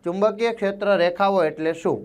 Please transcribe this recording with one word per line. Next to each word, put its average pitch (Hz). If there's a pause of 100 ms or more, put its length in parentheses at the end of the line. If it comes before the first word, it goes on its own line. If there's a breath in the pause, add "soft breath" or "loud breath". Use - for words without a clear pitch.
ચુંબકીય 208
ક્ષેત્ર 202 (160)
રેખાઓ 190
એટલે 156
શું? 160